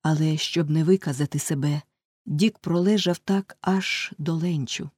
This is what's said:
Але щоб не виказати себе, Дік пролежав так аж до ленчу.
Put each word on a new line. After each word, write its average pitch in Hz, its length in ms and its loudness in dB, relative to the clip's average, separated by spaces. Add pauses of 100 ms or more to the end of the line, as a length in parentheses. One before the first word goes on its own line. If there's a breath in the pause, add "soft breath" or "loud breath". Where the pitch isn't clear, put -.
Але 156 340 2
щоб 151 340 -2
не 156 140 4
виказати 147 540 2
себе, 147 440 -2 (440)
Дік 175 320 0
пролежав 175 600 2
так 196 420 -2
аж - 580 -2
до 165 160 -2
ленчу. 156 640 -4